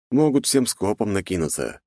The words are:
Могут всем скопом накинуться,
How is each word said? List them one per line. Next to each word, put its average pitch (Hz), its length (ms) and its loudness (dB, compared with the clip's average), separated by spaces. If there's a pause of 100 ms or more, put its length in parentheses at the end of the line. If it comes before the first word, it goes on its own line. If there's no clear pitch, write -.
(120)
Могут 135 340 2
всем 131 200 2
скопом 104 460 -2
накинуться, 82 760 -4